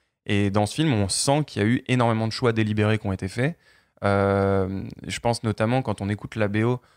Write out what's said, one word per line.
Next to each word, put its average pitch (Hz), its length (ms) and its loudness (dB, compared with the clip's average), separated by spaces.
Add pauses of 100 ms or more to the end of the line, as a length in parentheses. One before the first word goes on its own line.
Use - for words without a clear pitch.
(260)
Et 101 260 2
dans 104 140 2
ce - 100 -6
film, 156 160 2
on 101 160 2
sent 143 400 0
qu'il - 140 -6
y 101 40 4
a - 40 4
eu 123 180 0
énormément 117 400 2
de 110 60 -4
choix 120 180 0
délibérés 107 460 2
qui 104 100 -6
ont 95 60 -2
été 95 160 -6
faits. 135 280 -2 (460)
Euh, 98 800 2 (240)
je 95 120 -6
pense 117 240 -2
notamment, 113 380 0
quand 107 200 -6
on 98 80 -2
écoute - 260 -6
la 107 140 0
B 104 160 0
O, 123 160 0 (160)